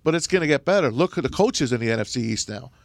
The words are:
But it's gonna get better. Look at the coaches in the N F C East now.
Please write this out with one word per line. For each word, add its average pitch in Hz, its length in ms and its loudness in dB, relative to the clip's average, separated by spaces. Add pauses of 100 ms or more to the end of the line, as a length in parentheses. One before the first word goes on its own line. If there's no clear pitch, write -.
But 156 100 2
it's 165 140 -2
gonna 180 180 2
get 147 180 2
better. 175 280 2
Look 160 260 0
at 165 60 -2
the 131 60 -2
coaches 170 420 0
in 120 80 0
the 113 100 0
N 113 80 0
F 107 80 -2
C - 140 -6
East 110 280 -4
now. 107 220 -12 (140)